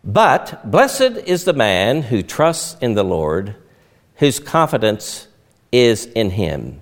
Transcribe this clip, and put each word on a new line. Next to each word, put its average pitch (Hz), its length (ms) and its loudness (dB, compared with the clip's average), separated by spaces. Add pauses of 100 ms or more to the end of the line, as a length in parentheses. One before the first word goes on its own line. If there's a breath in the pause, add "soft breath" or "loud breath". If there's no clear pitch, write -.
"But 139 640 0
blessed 254 540 2
is 180 200 -2
the 180 80 2
man 113 500 2
who 113 200 -2
trusts - 580 -2
in 117 140 -2
the 101 100 2
Lord, 90 500 -2 (640 soft breath)
whose 143 240 0
confidence 113 840 -2 (460)
is 120 340 4
in 107 240 -2
him." 71 520 -6